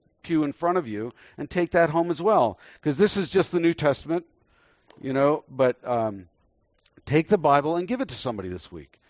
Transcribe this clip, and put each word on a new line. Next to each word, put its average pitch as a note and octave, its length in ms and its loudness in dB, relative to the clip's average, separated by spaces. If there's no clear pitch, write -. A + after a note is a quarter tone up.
pew D#3 240 -2
in C#3+ 80 -4
front F3 240 -2
of D3+ 100 -4
you G#2+ 240 -8
and D3 120 -10
take F3 220 -2
that E3+ 180 4
home E3+ 200 0
as D#3 120 -4
well. E3 360 2
'Cause C#3+ 160 -2
this G3 200 2
is F#3 120 -2
just F#3 220 0
the F3 80 0
New E3 140 2
Testament, D#3 520 -2
you C3+ 100 -6
know, C#3+ 380 2
but, B2+ 260 0
um, A2 440 -4
take D#3 220 2
the G#3 100 2
Bible D3 380 4
and F3 100 -4
give A#3+ 140 -4
it B3 100 -4
to B2+ 60 -12
somebody G#2 320 -6
this F2+ 240 -12
week. D#2 260 -18